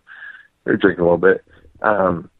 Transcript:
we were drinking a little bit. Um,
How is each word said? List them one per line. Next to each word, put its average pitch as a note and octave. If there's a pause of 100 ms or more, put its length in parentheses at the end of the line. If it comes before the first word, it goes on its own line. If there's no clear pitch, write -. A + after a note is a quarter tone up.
(640)
we -
were -
drinking F2+
a F2
little E2+
bit. F#2 (380)
Um, F#2+ (120)